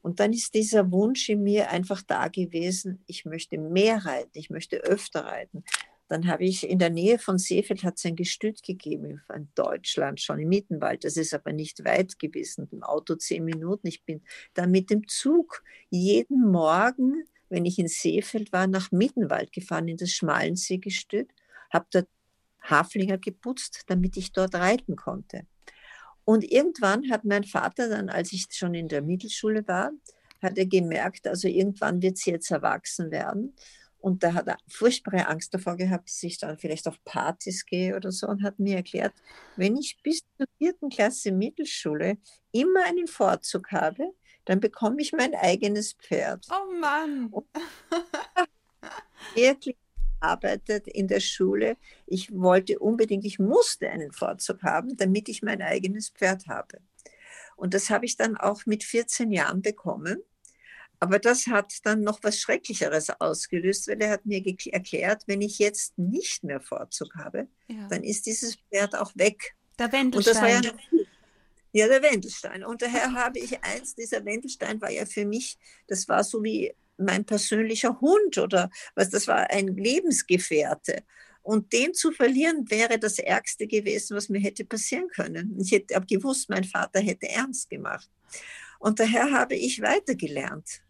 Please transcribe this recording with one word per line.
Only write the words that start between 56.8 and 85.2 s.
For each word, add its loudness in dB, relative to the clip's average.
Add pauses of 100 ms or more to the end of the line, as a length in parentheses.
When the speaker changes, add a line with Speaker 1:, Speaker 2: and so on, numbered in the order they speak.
Speaker 1:
Und -4
das 0
habe 2
ich -4
dann 0
auch -2
mit 0
vierzehn -2
Jahren 0
bekommen. -4 (840)
Aber 4
das 4
hat 0
dann 2
noch 0
was 0
Schrecklicheres 0 (100)
ausgelöst, 0
weil -4
er 2
hat -2
mir -2
gekl-, -6
erklärt, -2
wenn 0
ich -4
jetzt 0
nicht -2
mehr -6
Vorzug -10
habe, -8 (200)
Speaker 2:
Ja. -12
Speaker 1:
dann -4
ist -4
dieses -4 (140)
Pferd 0
auch -4
weg. 2 (240)
Speaker 2:
Der -2
Speaker 1:
Und 4
das 8
war 6
ja 6
Speaker 2:
Wendelstein. -6
Speaker 1:
noch, 4 (640)
ja, 6
der 8
Wendelstein. 0
Und -8
daher 0
habe -2
ich -6
eins, -6
dieser -6
Wendelstein -6
war -4
ja -4
für -4
mich, -4 (300)
das -4
war 4
so -4
wie -2 (240)
mein 0
persönlicher 0
Hund 6
oder 2 (240)
was, 2
das 0
war 4
ein 0
Lebensgefährte. 0 (400)
Und 0
den 4
zu 0
verlieren 2
wäre 2
das -2
Ärgste -2
gewesen, -2
was -6
mir 0
hätte -4
passieren -4
können. -6